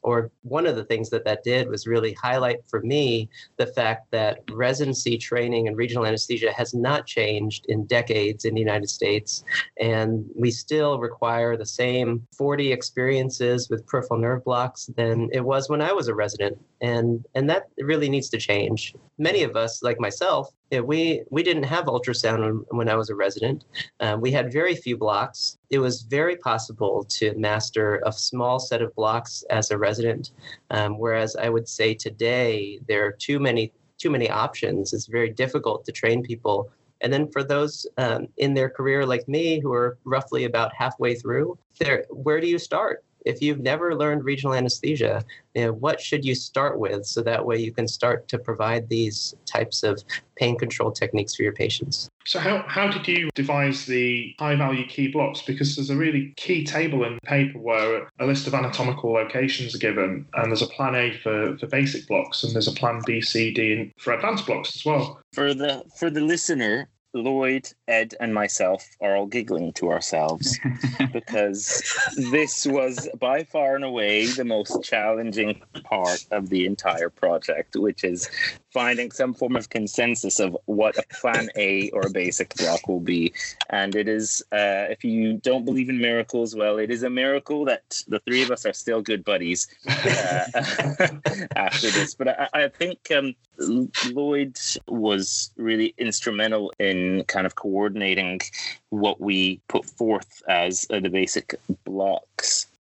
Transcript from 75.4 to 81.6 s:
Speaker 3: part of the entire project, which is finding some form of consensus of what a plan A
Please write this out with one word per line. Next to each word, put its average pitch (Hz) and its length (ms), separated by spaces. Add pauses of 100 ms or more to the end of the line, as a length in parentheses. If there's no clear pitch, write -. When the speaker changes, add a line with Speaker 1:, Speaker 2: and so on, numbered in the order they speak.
Speaker 3:
part 90 460
of 98 180
the 92 160
entire 87 460
project, 85 640
which 101 260
is 87 280 (420)
finding 120 380
some 127 240
form 127 220
of 113 120
consensus 113 720
of 92 240
what 107 320
a - 60 (180)
plan 117 360
A 98 340